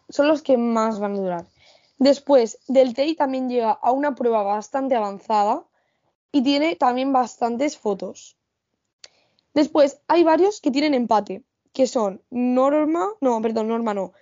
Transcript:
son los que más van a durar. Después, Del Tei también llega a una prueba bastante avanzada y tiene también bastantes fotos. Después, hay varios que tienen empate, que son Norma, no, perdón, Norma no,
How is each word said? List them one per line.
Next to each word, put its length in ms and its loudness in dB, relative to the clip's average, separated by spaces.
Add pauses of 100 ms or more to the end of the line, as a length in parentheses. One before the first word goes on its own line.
son 200 0
los 140 2
que 140 2
más 440 0
van 160 -4
a 40 -4
durar. 260 -6 (520)
Después, 680 2
Del 280 2
Tei 200 -2
también 360 -2
llega 220 0
a 200 0
una 220 -2
prueba 280 0
bastante 520 -4
avanzada 680 -2 (680)
y 100 2
tiene 340 0
también 360 0
bastantes 640 -2
fotos. 600 -8 (1160)
Después, 560 2
hay 160 4
varios 360 2
que 100 -2
tienen 240 0
empate, 500 -2 (280)
que 140 2
son 440 -4
Norma, 800 0 (120)
no, 200 0
perdón, 280 -2
Norma 260 -2
no, 280 -8